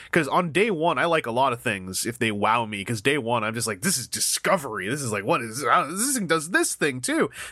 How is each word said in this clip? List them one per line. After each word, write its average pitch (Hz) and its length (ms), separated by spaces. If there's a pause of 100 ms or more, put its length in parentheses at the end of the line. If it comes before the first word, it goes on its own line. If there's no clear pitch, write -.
(100)
'Cause 160 180
on 170 240
day 208 200
one, 156 260
I 139 80
like 160 200
a 117 60
lot 127 200
of 117 80
things 95 460
if 113 120
they 113 140
wow 107 340
me, 101 180
'cause 113 160
day 139 180
one, 117 260
I'm 110 100
just 117 140
like, 98 140
"This - 160
is 110 100
discovery. 113 800
This 143 140
is 123 100
like, 101 120
what 139 180
is, 113 220
how, 139 260
this 247 260
thing 202 120
does 160 220
this 330 240
thing 131 260
too. 262 300 (220)